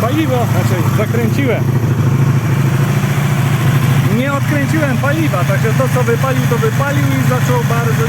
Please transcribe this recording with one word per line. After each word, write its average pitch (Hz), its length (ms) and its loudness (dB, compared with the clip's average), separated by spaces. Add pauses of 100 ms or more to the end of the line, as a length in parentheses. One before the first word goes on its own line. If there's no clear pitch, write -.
paliwo. 269 360 0 (140)
Znaczy, - 240 0 (220)
zakręciłem. 220 680 0 (2500)
Nie 277 160 0
odkręciłem 277 640 0
paliwa, 285 460 0
także - 340 0
to, - 60 2 (100)
co 247 100 0
wypalił, 262 460 0
to 240 80 2
wypalił 277 480 0 (140)
i 254 100 2
zaczął - 300 0 (160)
bardzo - 340 0